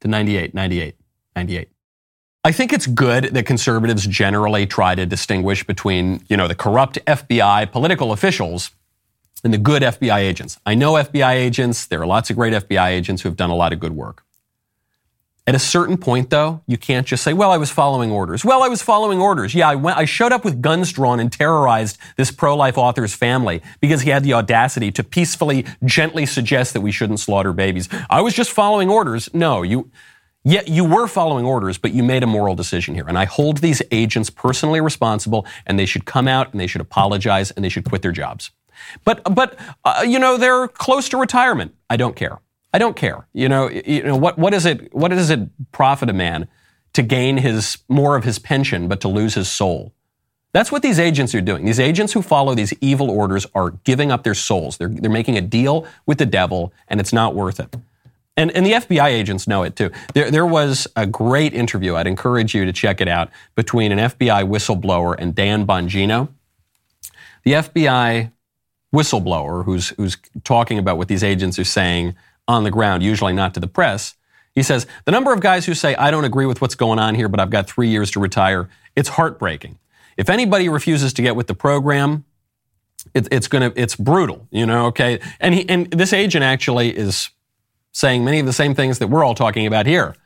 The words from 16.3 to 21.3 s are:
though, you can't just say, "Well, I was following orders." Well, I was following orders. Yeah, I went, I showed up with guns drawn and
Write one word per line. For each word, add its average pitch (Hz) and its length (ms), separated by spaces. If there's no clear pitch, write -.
though, 156 360
you 120 120
can't 131 280
just - 160
say, 147 100
"Well, 190 180
I 175 80
was 147 120
following 135 400
orders." 98 340
Well, 254 180
I 262 60
was 240 140
following 208 380
orders. 147 340
Yeah, 165 140
I 143 60
went, 143 220
I 156 80
showed 233 280
up 247 120
with 131 180
guns 165 300
drawn 123 280
and 117 120